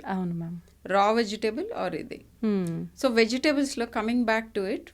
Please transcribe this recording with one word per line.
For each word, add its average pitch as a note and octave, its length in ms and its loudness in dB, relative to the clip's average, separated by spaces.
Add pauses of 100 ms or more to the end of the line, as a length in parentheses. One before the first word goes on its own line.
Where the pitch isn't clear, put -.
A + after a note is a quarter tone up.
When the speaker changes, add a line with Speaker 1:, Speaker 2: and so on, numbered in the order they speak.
Speaker 1:
అవును F#3 260 -2
మ్యామ్. E3+ 240 -6 (280)
Speaker 2:
రా G3 260 4
వెజిటబుల్ A3+ 640 0
or F#3 200 -2
ఇది. - 260 -8 (220)
Speaker 1:
మ్మ్. F#3 360 0 (180)
Speaker 2:
So, - 180 0
వెజిటబుల్స్‌లో B3+ 760 2
coming A#3 360 0
back A3 260 2
to G3+ 160 -4
it, - 280 -4